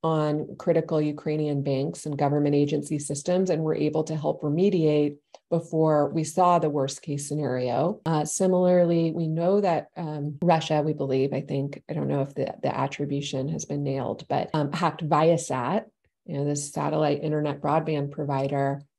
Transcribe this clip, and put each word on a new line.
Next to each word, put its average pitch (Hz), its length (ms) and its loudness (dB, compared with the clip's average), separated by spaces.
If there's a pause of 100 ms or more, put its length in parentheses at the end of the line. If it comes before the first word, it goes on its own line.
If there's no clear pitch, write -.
on 151 520 0
critical 160 440 2
Ukrainian 151 640 -2
banks 143 440 -2
and 147 100 -4
government 147 380 2
agency 143 460 0
systems, 180 500 -2
and 160 120 0
were 156 120 0
able 151 300 0
to 156 120 -4
help 151 260 -4
remediate 151 760 2 (340)
before 156 600 2
we 156 140 -2
saw 175 340 4
the 156 100 2
worst 139 320 -2
case 143 260 -6
scenario. 135 800 -2
Uh, 156 200 2
similarly, 180 880 4
we 170 140 -2
know 170 340 2
that, 175 360 0
um, 151 460 -8
Russia, 160 400 4
we 151 100 0
believe, 135 400 0
I 139 80 -2
think, 139 480 -6
I - 60 -8
don't 147 140 -4
know 143 120 0
if 139 140 -4
the, - 280 -4
the - 140 -2
attribution 139 720 -4
has 156 160 -4
been 143 180 -4
nailed, 135 460 -4
but, - 240 -2
um, 147 200 0
hacked 160 360 -2
Viasat, 160 760 2 (420)
you - 80 -10
know, 143 100 -2
this 143 260 -2
satellite 151 540 0
internet 151 380 -2
broadband 151 480 0
provider, 139 720 -2 (160)